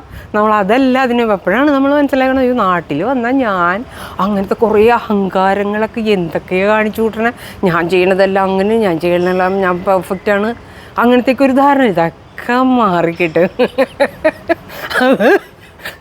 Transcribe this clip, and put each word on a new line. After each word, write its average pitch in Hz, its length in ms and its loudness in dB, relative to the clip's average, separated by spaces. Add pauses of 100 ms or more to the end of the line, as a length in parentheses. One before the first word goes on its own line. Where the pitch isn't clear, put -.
(340)
നമ്മൾ 214 200 2
അതല്ല 247 440 2
അതിന് 240 240 0
അപ്പോഴാണ് 220 480 0
നമ്മൾ 277 240 2
മനസ്സിലാക്കണത്, 269 460 0
"അയ്യോ, 247 140 0
നാട്ടിൽ 180 480 -2
വന്നാൽ 240 280 -2
ഞാൻ 202 540 0 (360)
അങ്ങനത്തെ 196 340 -2
കുറേ 214 340 4
അഹങ്കാരങ്ങളൊക്കെ 202 1120 0
എന്തൊക്കെയാണ് 190 680 -2
കാണിച്ചു 214 320 0
കൂട്ടണേ, 220 300 -2 (320)
ഞാൻ 170 260 0
ചെയ്യണതെല്ലാം 190 540 2
അങ്ങനെ, 190 320 0
ഞാൻ 185 240 0
ചെയ്യണതെല്ലാം 185 600 0
ഞാൻ 180 240 -2
പെർഫെക്റ്റ് 190 480 -2
ആണ്", 208 220 -2 (440)
അങ്ങനത്തെയൊക്കെ 247 460 2
ഒരു 269 80 2
ധാരണ. 277 300 2
ഇതൊക്കെ 170 680 -2
മാറിക്കിട്ട് 180 960 0 (1500)
അത് 254 360 4 (640)